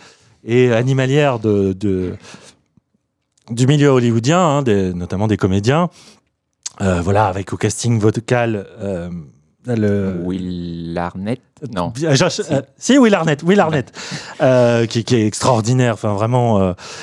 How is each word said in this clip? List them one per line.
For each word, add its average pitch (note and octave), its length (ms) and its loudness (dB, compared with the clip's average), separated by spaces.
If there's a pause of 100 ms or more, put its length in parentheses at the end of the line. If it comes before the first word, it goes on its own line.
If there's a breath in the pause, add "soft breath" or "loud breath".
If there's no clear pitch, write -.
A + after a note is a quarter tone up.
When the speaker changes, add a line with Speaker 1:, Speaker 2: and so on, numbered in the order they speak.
(460 soft breath)
Speaker 1:
et B2 260 4
animalière C3 680 2
de, G2+ 360 0
de, F#2 420 -4 (1400 loud breath)
du A#2+ 160 0
milieu C#3+ 220 4
hollywoodien, A#2+ 500 2
hein, D3 240 2
des, G2 300 0
notamment F2+ 340 -4
des G#2 100 0
comédiens. A2 520 0 (920 loud breath)
Euh, F2+ 200 0
voilà, G2 260 0
avec F#2+ 260 -6
au F#2+ 40 -6
casting A2+ 420 -2
vocal, A2 680 0 (160)
euh, F2 280 -6 (580)
le G2+ 560 0
Speaker 2:
Will F2 760 -6
Arnett ? F#2 440 -6 (300)
Non. F2+ 180 -4
Speaker 1:
Bi-, C#3 260 -6
Josh, F3 260 0
Speaker 2:
Si. D#3+ 120 -6
Speaker 1:
euh, C3+ 80 -2 (160)
si, C4 200 2
Will A3+ 160 4
Arnett, D#3+ 300 0
Will G3 160 4
Arnett, D#3 320 0 (500 loud breath)
euh, A#2+ 460 4
qui, A2+ 160 -4
qui B2+ 120 0
est A2 120 4
extraordinaire, A#2+ 680 0
enfin, G#2 200 -4
vraiment, A2+ 480 2
euh, F#2 120 2 (300 loud breath)